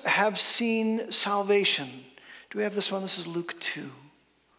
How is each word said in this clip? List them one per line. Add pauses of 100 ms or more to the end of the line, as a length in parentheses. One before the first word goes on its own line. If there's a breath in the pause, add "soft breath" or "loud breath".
have
seen
salvation." (460 loud breath)
Do
we
have
this
one?
This
is
Luke
two. (680)